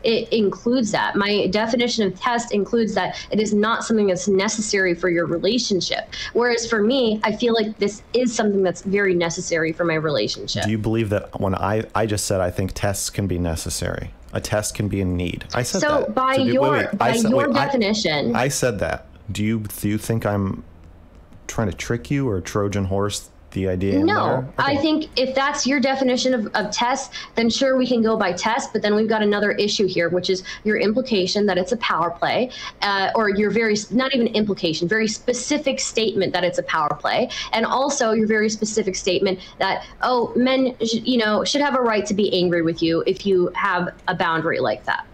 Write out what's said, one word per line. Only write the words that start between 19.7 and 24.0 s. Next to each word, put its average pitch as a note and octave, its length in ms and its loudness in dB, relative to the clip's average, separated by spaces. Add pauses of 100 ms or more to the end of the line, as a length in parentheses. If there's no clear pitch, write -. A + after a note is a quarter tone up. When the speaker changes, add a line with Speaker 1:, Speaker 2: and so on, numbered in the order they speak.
Speaker 2:
you G#2 100 0
think A2+ 280 -2
I'm G2+ 380 0 (840)
trying A2 220 -2
to E2+ 60 -6
trick - 360 -6
you C#3 160 0
or F#2+ 140 0
Trojan G2+ 440 -2
horse G2 440 -2 (220)
the F#2+ 160 -2
idea F#2 280 0
in D4 100 2